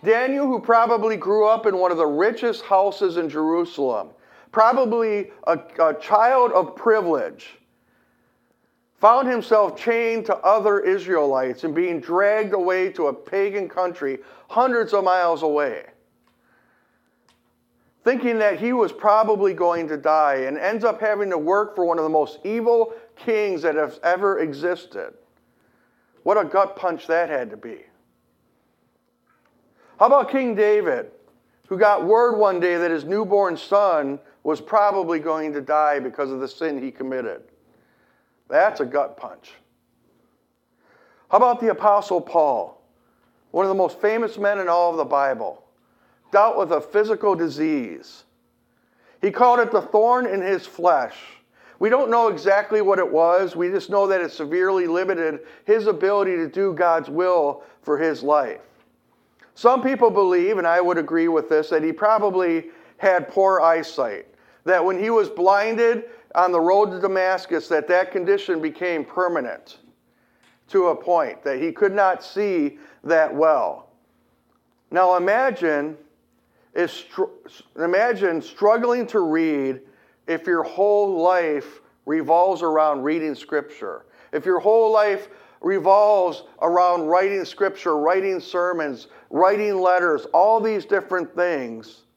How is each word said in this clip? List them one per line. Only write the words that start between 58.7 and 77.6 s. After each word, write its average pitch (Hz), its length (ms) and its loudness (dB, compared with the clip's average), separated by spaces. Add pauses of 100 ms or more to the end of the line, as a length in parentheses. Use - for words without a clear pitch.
Some 247 260 2
people 254 280 2
believe, 190 480 2
and 175 100 0
I 170 140 4
would 175 160 2
agree 165 300 0
with 156 200 0
this, 156 220 0
that 160 140 0
he 160 80 -2
probably 185 720 0 (320)
had 185 320 0
poor 190 320 2
eyesight, 151 680 -2 (380)
that 175 180 2
when 185 180 0
he 220 80 -2
was 220 200 2
blinded 220 760 0 (280)
on 180 180 2
the 175 80 2
road 196 300 4
to 180 100 -10
Damascus, 185 680 -2
that 151 200 -2
that 180 240 2
condition 190 480 -2
became 160 460 -6
permanent 160 720 -6 (920)
to 185 180 2
a 160 80 2
point 160 480 -2
that 135 180 -4
he 165 100 -4
could 196 220 0
not 190 300 0
see 180 560 -4 (240)
that 156 320 2
well. 143 540 0 (1000)
Now 180 280 2
imagine, 175 760 -2 (800)
is 175 180 -4
str-, - 340 -8 (500)